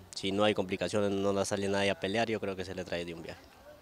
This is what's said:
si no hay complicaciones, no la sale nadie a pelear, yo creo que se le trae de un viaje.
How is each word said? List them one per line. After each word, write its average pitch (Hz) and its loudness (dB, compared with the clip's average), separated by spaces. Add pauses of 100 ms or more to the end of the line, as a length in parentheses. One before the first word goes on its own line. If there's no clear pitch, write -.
(140)
si 95 -2
no 104 4
hay 107 6
complicaciones, 101 0
no 98 2
la 98 2
sale 101 0
nadie 98 2
a 95 0
pelear, 98 0
yo 110 -2
creo 98 -2
que 175 -6
se 185 -8
le - -4
trae 87 -4
de 85 -8
un 82 -10
viaje. - -12 (420)